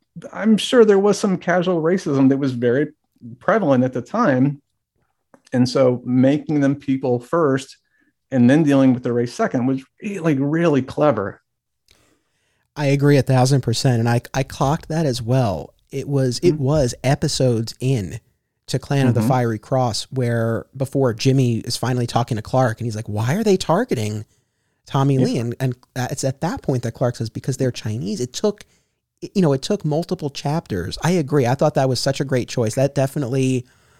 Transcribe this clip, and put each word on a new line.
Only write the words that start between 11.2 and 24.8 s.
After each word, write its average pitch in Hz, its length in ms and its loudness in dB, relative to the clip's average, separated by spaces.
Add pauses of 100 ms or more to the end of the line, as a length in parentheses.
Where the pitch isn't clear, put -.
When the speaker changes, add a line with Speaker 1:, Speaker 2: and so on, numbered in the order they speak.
Speaker 2:
I 147 120 -2
agree 143 300 4
a 131 40 4
thousand 131 400 4
percent. 120 380 0
And 117 100 0
I, 117 120 2 (120)
I 135 100 -2
clocked 147 460 -4
that 160 160 -2
as 123 160 -2
well. 113 520 -2 (180)
It 139 160 -8
was, 131 320 -2
it 175 160 4
Speaker 1:
Mm-hmm. 151 80 -4
Speaker 2:
was 135 400 2
episodes 127 760 0
in 117 400 -2 (480)
to 131 120 -2
Clan 139 280 0
of 120 60 4
the 120 60 0
Speaker 1:
Mm-hmm. 110 100 0
Speaker 2:
Fiery 120 300 0
Cross 127 520 -2
where 117 540 -2 (100)
before 135 380 -2
Jimmy 123 460 2
is - 180 -8
finally 120 300 -2
talking 120 280 -2
to 107 60 -6
Clark 131 380 0
and 110 60 -6
he's 110 100 -6
like, 107 120 -10
"Why 113 280 -2
are 220 80 -2
they 196 140 4
targeting 110 680 -2 (600)